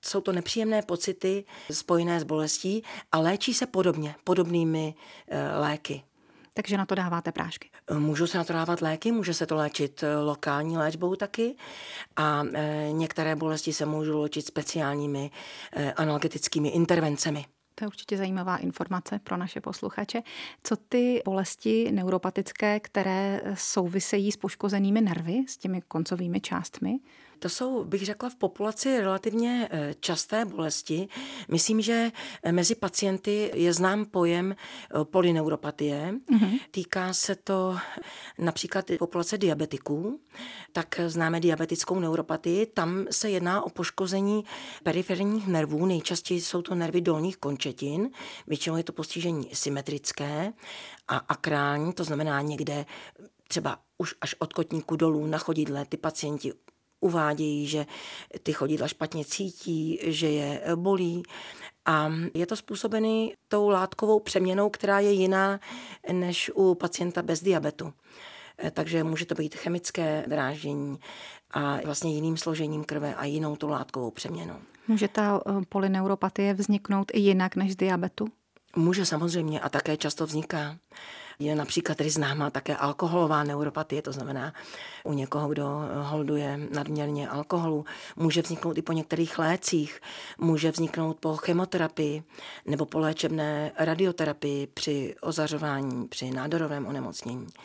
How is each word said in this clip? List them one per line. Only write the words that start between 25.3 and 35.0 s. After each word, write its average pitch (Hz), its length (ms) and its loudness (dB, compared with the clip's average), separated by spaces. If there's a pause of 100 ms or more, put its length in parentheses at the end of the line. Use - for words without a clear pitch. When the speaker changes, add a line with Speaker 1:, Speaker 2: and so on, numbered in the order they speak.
Speaker 2:
s - 80 -10
těmi 185 320 -4
koncovými 175 520 -2
částmi? 180 580 -2 (400)
Speaker 1:
To - 100 -6
jsou, 254 360 -2
bych 190 220 -2
řekla, 208 220 -6
v 247 60 -8
populaci 214 640 0
relativně, 220 680 0
eh, 147 300 -2
časté 214 440 0
bolesti. 160 640 -2 (400)
Myslím, 220 320 4
že, 233 300 2 (320)
eh, 170 100 2
mezi 175 220 4
pacienty 202 800 0
je 170 180 4
znám 190 320 4
pojem, 180 500 2
eh, - 500 -4